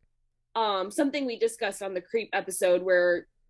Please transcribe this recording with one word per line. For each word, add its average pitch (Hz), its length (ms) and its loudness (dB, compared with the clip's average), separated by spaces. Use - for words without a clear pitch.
um, 208 380 0
something 277 340 0
we 233 140 -6
discussed 220 420 -2
on 196 120 -8
the 185 60 -2
Creep 220 320 -4
episode 185 500 0
where, 175 440 4